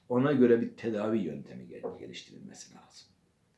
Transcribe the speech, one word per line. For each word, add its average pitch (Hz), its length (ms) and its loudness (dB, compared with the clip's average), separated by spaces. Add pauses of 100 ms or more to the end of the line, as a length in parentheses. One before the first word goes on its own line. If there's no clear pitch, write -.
ona 131 240 4
göre 120 280 8
bir - 160 -6
tedavi 110 420 -2
yöntemi 71 500 -8
gel-, - 300 -12
geliştirilmesi - 760 -18
lazım. - 340 -20 (500)